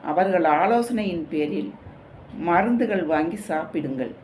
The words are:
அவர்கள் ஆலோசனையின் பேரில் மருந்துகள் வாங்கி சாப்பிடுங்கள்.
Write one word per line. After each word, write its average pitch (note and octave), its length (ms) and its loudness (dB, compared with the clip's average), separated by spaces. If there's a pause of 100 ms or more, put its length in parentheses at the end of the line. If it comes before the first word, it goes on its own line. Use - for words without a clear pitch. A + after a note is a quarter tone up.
அவர்கள் F3 480 2
ஆலோசனையின் G3+ 760 2
பேரில் D3+ 420 -2 (680)
மருந்துகள் G3 640 2
வாங்கி D#3+ 420 0
சாப்பிடுங்கள். C#3+ 680 -4 (100)